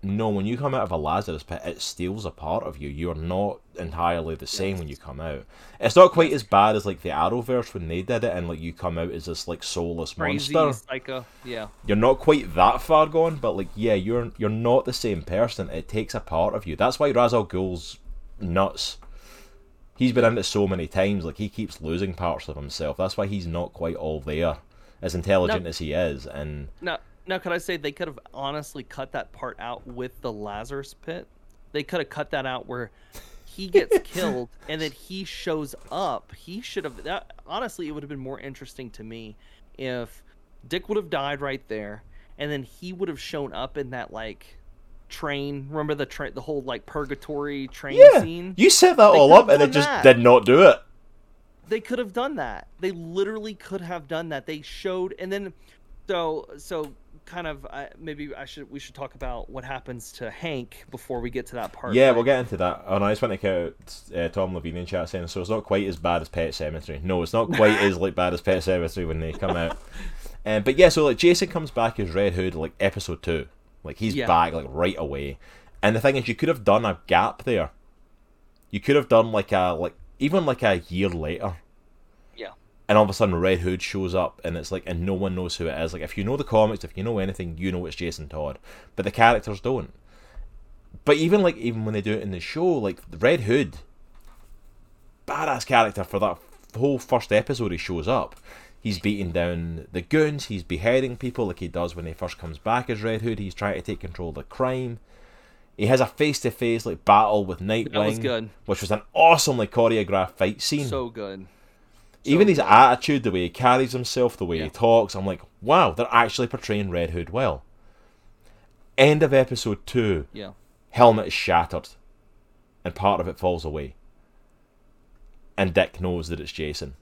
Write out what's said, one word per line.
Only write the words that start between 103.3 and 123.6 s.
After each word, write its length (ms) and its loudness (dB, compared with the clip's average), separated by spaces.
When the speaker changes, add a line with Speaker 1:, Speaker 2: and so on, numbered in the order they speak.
Speaker 1:
he's 160 -10
trying 220 -4
to 40 -8
take 200 -10
control 280 -10
of 60 -12
the 80 -12
crime. 560 -6
He 80 0
has 140 4
a 60 4
face-to-face, 800 -2
like, 200 -8
battle 420 6
with 140 -8
Nightwing, 320 -4
Speaker 2:
That 140 -2
was 120 -2
good. 320 -4
Speaker 1:
which 160 -4
was 80 -6
an 100 0
awesomely 520 6
choreographed 640 0
fight 280 -2
scene. 260 -2
Speaker 2:
So 220 -6
good. 380 -12
Speaker 1:
Even 220 6
Speaker 2:
So 40 4
Speaker 1:
his 80 4
Speaker 2:
good. 80 0
Speaker 1:
attitude, 560 8
the 80 0
way 140 0
he 40 -4
carries 440 2
himself, 440 -2
the 80 -6
way 140 -4
Speaker 2:
Yeah. 60 -4
Speaker 1:
he 60 -8
talks, 460 4
I'm 100 -6
like, 140 -4
"Wow, 300 4
they're 200 -2
actually 340 4
portraying 440 -4
Red 200 -2
Hood 200 -6
well." 340 -4
End 240 8
of 120 4
episode 520 0
two. 460 0
Speaker 2:
Yeah. 200 -16
Speaker 1:
Helmet 380 8
is 40 -6
shattered, 560 0
and 100 -8
part 260 0
of 80 -4
it 100 -12
falls 260 -2